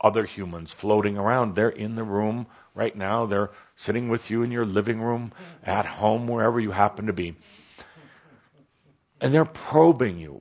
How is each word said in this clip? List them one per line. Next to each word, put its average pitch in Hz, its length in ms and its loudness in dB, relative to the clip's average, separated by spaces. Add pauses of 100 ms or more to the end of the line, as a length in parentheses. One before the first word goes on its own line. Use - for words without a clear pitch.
other 107 240 4
humans 85 480 -10
floating 104 440 0
around. 110 380 0
They're 110 140 4
in 110 260 -6
the 113 80 -6
room 107 440 -2 (280)
right 107 200 -4
now. 107 300 -2
They're 101 240 0 (260)
sitting 120 320 -4
with 117 220 -4
you 113 140 0
in 120 80 -4
your 120 140 -2
living 107 360 0
room, 117 300 -4 (320)
at 98 220 -2
home, 107 420 0
wherever 117 320 2
you 107 120 -2
happen 101 360 0
to 104 60 0
be. 85 220 -6 (1800)
And 135 140 2
they're 156 120 6
probing 139 720 4
you. 76 220 -14